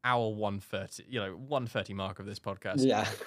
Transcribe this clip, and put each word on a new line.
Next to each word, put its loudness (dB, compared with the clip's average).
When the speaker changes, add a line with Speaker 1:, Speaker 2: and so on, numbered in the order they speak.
Speaker 1:
hour 4
one 0
thirty, -8
you -2
know, -2
one -2
thirty -2
mark -4
of -8
this -8
podcast, 0
Speaker 2:
Yeah. 6